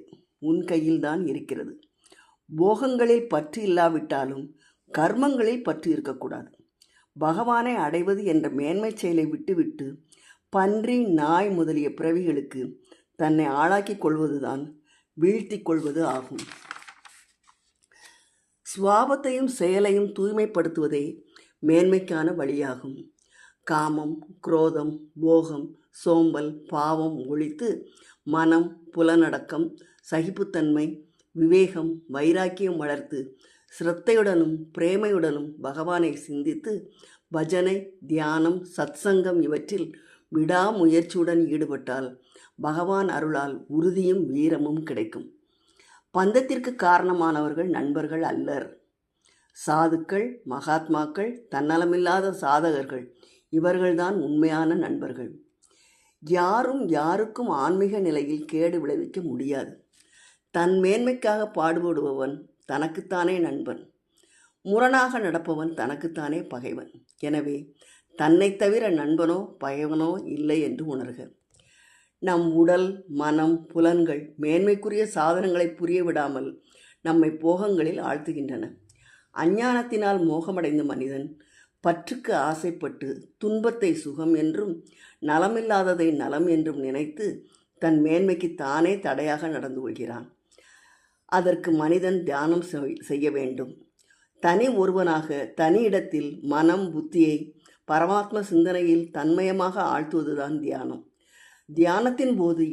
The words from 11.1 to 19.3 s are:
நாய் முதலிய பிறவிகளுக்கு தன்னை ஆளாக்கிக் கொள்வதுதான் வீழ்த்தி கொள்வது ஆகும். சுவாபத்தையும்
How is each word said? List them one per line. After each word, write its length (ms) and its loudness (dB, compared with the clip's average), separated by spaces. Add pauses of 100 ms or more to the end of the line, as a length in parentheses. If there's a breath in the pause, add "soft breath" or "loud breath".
நாய் 380 2
முதலிய 400 0
பிறவிகளுக்கு 720 -2 (560 soft breath)
தன்னை 340 2
ஆளாக்கிக் 500 0
கொள்வதுதான் 600 -2 (520 soft breath)
வீழ்த்தி 420 0
கொள்வது 480 -2
ஆகும். 360 -6 (2250 soft breath)
சுவாபத்தையும் 840 2